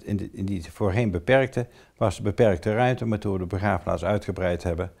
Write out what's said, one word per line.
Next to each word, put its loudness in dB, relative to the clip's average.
in -2
de, -4
in -6
die -6
voorheen 0
beperkte, 2
was 0
de -10
beperkte 2
ruimte. 0
Maar 0
toen -2
we -2
de -4
begraafplaats -2
uitgebreid -2
hebben -2